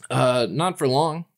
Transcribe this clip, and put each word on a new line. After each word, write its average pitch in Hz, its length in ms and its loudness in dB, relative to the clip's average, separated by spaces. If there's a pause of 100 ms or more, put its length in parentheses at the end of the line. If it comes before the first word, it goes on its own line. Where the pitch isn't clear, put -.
(100)
Uh, 127 380 2
not 143 300 -2
for 143 100 0
long. 156 380 0 (120)